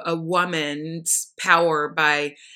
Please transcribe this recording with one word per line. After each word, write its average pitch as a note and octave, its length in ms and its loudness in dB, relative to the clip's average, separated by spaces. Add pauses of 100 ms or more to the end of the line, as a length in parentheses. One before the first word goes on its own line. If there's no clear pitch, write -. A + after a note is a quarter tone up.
a E3+ 80 -2
woman's E3 1200 -4
power E3 480 4
by D3 480 0 (200)